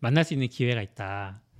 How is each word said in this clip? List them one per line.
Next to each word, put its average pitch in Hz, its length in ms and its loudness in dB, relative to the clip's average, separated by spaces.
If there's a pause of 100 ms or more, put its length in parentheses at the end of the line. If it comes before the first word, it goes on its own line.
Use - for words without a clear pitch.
만날 143 240 4
수 156 100 -4
있는 131 140 0
기회가 120 340 0
있다. 98 580 -8 (200)